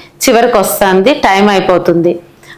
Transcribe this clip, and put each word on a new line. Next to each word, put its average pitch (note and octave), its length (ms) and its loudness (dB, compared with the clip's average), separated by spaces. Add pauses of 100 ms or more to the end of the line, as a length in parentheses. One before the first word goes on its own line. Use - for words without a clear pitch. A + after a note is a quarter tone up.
(280)
చివరికి A#3 300 2
వస్తుంది, F#3+ 560 0
టైమ్ G3 360 0
అయిపోతుంది. F3 680 0 (400)